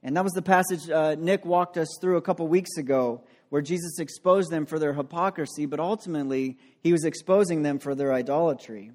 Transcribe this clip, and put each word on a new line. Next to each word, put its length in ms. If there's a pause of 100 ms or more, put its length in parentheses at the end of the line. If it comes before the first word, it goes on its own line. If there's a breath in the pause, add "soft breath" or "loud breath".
And 140
that 80
was 80
the 100
passage, 480
uh, 260
Nick 280
walked 340
us 220
through 160
a 60
couple 260
weeks 300
ago, 460 (260 soft breath)
where 120
Jesus 380
exposed 500
them 160
for 140
their 140
hypocrisy, 720
but 160
ultimately, 760 (220 soft breath)
he 140
was 100
exposing 600
them 160
for 160
their 180
idolatry. 800